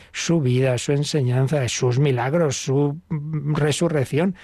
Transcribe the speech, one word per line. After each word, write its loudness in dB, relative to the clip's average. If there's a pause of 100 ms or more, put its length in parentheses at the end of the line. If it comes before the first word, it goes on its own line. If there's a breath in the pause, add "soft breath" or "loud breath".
(120)
su 0
vida, 2
su -2
enseñanza, 0
sus 0
milagros, 2
su, 0 (120)
mm, -4
resurrección 0